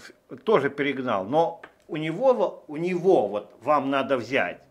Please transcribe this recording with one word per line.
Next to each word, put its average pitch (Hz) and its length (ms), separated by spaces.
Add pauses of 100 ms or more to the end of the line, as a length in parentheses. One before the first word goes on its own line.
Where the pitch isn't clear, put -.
(300)
в-, 131 80
тоже 147 320
перегнал, 127 540
но 156 380 (260)
у - 80
него 165 380
во-, 208 340
у 147 80
него 170 540
вот 104 320
вам 139 280
надо 135 280
взять. 110 420 (120)